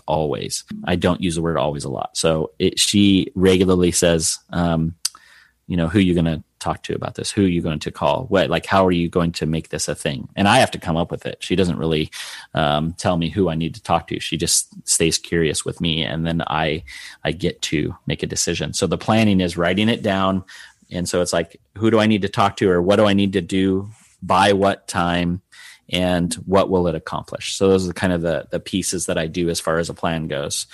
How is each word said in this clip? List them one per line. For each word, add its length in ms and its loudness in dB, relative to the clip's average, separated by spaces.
always. 580 -4
I 120 0
don't 300 0
use 100 -2
the 60 -2
word 160 -2
always 260 -2
a 140 -8
lot. 180 -8
So 420 0
it, 200 0
she 560 4
regularly 580 4
says, 460 2
um, 440 0
you 80 -4
know, 120 0
"Who 100 0
are 100 4
you 60 2
gonna 280 0
talk 240 -6
to 120 -6
about 200 -8
this? 160 -8
Who 140 2
are 120 2
you 60 0
going 160 -4
to 120 -8
call? 360 0
What, 240 2
like, 160 -2
how 200 4
are 60 4
you 160 0
going 240 0
to 140 -4
make 220 -2
this 200 -6
a 60 -4
thing?" 420 -6
And 120 2
I 100 6
have 140 4
to 140 -10
come 100 0
up 140 -2
with 140 -8
it. 160 -10
She 160 -2
doesn't 220 0
really, 320 -2
um, 400 0
tell 220 0
me 140 -2
who 180 0
I 60 -4
need 220 -4
to 60 -20
talk 260 0
to. 120 -6
She 160 -6
just 320 -2
stays 300 2
curious 480 -2
with 160 -8
me. 220 -2
And 240 -4
then 160 -2
I, 420 -2
I 80 0
get 380 -4
to 260 -2
make 160 -4
a 40 -2
decision. 480 -4
So 120 0
the 120 -2
planning 420 2
is 160 -2
writing 320 2
it 140 -2
down. 420 0
And 180 -6
so 140 0
it's 100 -2
like, 280 -2
"Who 120 2
do 100 4
I 60 4
need 160 2
to 60 -2
talk 280 0
to? 120 2
Or 140 4
what 140 4
do 100 6
I 80 4
need 200 2
to 60 0
do 500 0
by 320 4
what 360 0
time? 520 0
And 460 0
what 220 4
will 200 2
it 80 -2
accomplish?" 580 -8
So 140 4
those 200 4
are 40 -4
kind 200 0
of 100 0
the, 280 -2
the 100 -4
pieces 460 -4
that 120 -2
I 100 -2
do 220 -2
as 100 -4
far 180 0
as 100 -2
a 60 -10
plan 320 -2
goes. 480 -6